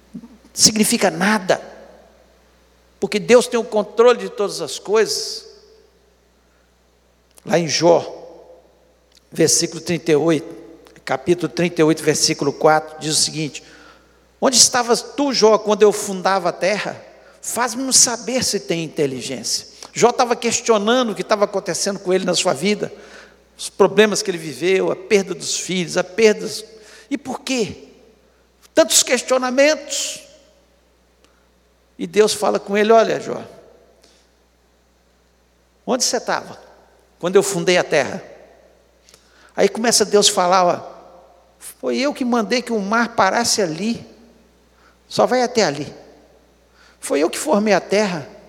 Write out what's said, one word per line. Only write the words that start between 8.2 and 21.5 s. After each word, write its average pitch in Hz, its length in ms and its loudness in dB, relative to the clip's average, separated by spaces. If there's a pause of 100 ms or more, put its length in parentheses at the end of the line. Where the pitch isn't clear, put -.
versículo 160 480 0
trinta 170 340 -2
e 147 40 6
oito, 151 320 2 (560)
capítulo 165 420 -2
trinta 170 360 -2
e - 20 6
oito, 156 180 2
versículo 151 520 0
quatro, 156 440 2
diz 147 200 -4
o - 40 0
seguinte: 151 400 -6 (800)
"Onde 247 160 2
estavas 240 460 2
tu, 285 280 -4
Jó, 214 280 4
quando 214 240 2
eu 208 100 6
fundava 190 560 -2
a 160 40 -2
terra? 180 460 -4 (440)
Faz-me 247 500 -4
saber 233 500 0
se - 180 -4
tem 165 220 -4
inteligência." 135 840 -6 (260)
Jó 160 160 4
estava 240 260 2
questionando 226 760 0
o 190 40 -6
que 160 60 -10
estava 208 240 2
acontecendo 190 540 -4